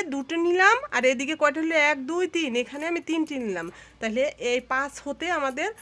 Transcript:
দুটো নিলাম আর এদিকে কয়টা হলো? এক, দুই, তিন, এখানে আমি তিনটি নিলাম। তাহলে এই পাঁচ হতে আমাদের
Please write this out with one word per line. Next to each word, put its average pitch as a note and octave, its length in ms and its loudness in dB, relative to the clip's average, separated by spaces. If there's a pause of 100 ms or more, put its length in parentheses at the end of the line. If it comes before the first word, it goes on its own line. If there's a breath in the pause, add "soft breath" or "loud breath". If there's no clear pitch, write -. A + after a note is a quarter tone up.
দুটো C#4 320 -4
নিলাম F#4 420 6 (180)
আর A#3+ 160 2
এদিকে C4+ 300 -2
কয়টা D4 200 2
হলো? E4 140 0
এক, D4 220 4 (140)
দুই, F4+ 140 0 (100)
তিন, D#4 160 0 (120)
এখানে C#4+ 280 -8
আমি E4+ 180 -2
তিনটি D#4 260 -2 (100)
নিলাম। F3 220 -4 (320 loud breath)
তাহলে A3+ 240 -2 (280)
এই B3 80 2 (120)
পাঁচ C4+ 220 -2 (120)
হতে C#4+ 200 -6 (140)
আমাদের C#4 300 -2 (120)